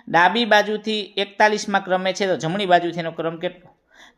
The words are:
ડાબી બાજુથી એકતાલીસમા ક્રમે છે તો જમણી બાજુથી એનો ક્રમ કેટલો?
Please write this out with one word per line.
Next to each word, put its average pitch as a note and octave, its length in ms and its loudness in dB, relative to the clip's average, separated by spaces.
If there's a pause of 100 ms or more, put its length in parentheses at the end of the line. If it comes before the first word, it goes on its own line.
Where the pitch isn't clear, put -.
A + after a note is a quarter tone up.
ડાબી F#3 360 4
બાજુથી G#3 720 0
એકતાલીસમા G#3 600 0
ક્રમે F#3 340 -2
છે G3 140 -4
તો F3 100 0
જમણી F3+ 300 -4
બાજુથી E3+ 320 2
એનો E3 140 -6
ક્રમ E3 260 -6
કેટલો? F3+ 320 -10 (480)